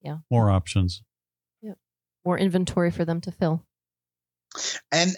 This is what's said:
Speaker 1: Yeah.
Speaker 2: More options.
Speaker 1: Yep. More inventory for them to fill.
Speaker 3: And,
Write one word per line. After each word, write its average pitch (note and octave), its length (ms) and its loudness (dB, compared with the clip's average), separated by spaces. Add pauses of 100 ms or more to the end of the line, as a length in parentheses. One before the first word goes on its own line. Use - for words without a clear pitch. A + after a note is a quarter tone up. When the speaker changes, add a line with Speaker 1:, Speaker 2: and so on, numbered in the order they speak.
Speaker 1:
Yeah. D3+ 180 -10 (100)
Speaker 2:
More A2+ 220 4
options. F#2 500 0 (640)
Speaker 1:
Yep. G#3 160 -14 (440)
More F3+ 140 0
inventory F3+ 540 2
for E3+ 120 -4
them E3 180 -2
to F3 100 -10
fill. E3 340 -2 (1300)
Speaker 3:
And, F3 260 2